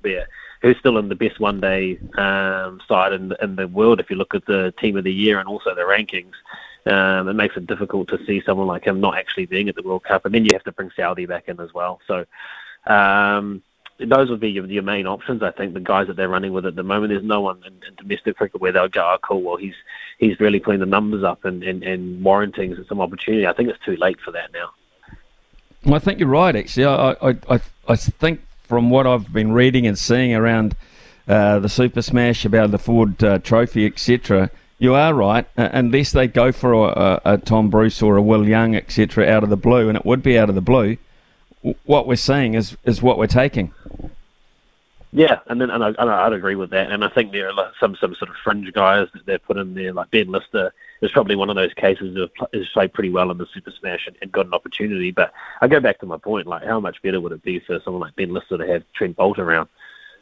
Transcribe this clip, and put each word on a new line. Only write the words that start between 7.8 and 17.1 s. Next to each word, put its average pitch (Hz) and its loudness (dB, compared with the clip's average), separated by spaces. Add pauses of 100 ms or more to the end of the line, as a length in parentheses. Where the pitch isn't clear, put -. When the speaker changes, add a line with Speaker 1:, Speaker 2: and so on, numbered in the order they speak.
Speaker 1:
to - -6
see 98 -2
someone 98 -2
like 87 -6
him 95 0
not 98 0
actually 95 -6
being 95 -4
at 95 -8
the 95 -12
World 92 -6
Cup, 98 -2
and 101 -2
then 113 2
you 104 4
have 95 0
to 98 -12
bring 95 -12
Southee 90 -4
back 87 -10
in 87 -10
as 85 -14
well. 90 -8
So, 90 -6 (600)
um, 101 2 (380)
those 131 2
would 113 -4
be 110 -2
your, 95 -6
your 98 -4
main 98 -4
options, 107 -6
I 90 -2
think, 98 -8
the 92 -10
guys 95 0
that 92 -10
they're 95 -2
running 95 -4
with 92 -6
at 87 -6
the 92 -8
moment. 104 -2